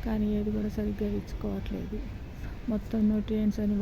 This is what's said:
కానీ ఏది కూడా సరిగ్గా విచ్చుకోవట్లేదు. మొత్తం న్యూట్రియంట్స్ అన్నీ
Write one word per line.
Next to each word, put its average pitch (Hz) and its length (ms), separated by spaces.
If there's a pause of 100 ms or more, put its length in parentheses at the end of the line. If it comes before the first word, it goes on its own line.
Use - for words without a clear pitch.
కానీ 214 220 (100)
ఏది 208 180
కూడా 214 220
సరిగ్గా 208 380
విచ్చుకోవట్లేదు. 196 840 (720)
మొత్తం 220 280 (100)
న్యూట్రియంట్స్ 214 540
అన్నీ 208 180